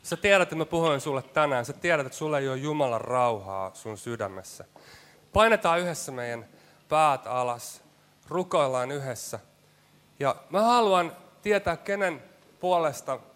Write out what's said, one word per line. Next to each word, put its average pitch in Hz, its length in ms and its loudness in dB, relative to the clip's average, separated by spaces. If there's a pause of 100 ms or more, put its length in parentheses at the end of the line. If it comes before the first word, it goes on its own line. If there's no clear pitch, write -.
Sä 170 140 -6
tiedät, 196 240 6
että 165 140 0
mä 160 100 -2
puhuin 160 360 0
sulle 135 200 -4
tänään. 139 440 0
Sä 143 80 -10
tiedät, 156 320 0
että - 120 -14
sulla 151 220 -2
ei 135 100 -2
ole 131 80 -4
Jumalan 135 440 -2
rauhaa 98 720 -2
sun 107 240 -12
sydämessä. 101 680 -10 (680)
Painetaan 202 460 4
yhdessä 170 320 -4
meidän 120 340 -8 (420)
päät 151 400 2
alas. 123 540 -4 (460)
Rukoillaan 143 640 0
yhdessä. 131 480 -8 (800)
Ja 139 160 0 (140)
mä 190 120 0
haluan 208 540 4 (260)
tietää, 196 360 0
kenen 190 460 -4 (360)
puolesta 160 600 0 (160)